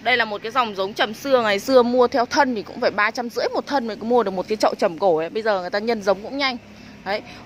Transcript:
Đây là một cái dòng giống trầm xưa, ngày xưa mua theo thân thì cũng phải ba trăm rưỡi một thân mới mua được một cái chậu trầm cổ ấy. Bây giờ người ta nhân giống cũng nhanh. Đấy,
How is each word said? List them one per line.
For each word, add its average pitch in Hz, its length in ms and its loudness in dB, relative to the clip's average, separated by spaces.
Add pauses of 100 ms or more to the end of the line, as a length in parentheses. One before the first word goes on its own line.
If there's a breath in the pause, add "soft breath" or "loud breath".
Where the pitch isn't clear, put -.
Đây 240 140 2
là 240 80 2
một 208 180 -6
cái 220 100 -8
dòng 240 220 -2
giống 196 200 -4
trầm 220 200 -2
xưa, 262 280 2
ngày 208 160 2
xưa 254 240 6
mua 240 260 4
theo 240 180 0
thân 269 280 2
thì 208 80 -4
cũng - 180 -12
phải 226 100 2
ba 208 200 2
trăm 233 200 -8
rưỡi 466 240 -4
một 294 120 -4
thân 277 200 -2
mới 208 100 -6
mua 226 260 0
được 196 80 0
một 185 180 -6
cái 220 80 -2
chậu - 180 2
trầm 180 240 -2
cổ 185 180 4
ấy. 160 140 -2
Bây 214 120 -6
giờ 208 180 0
người 180 100 -6
ta 196 80 -2
nhân 220 240 -2
giống 190 200 0
cũng 262 160 -8
nhanh. 262 180 -2 (480 loud breath)
Đấy, 214 180 -4 (240 loud breath)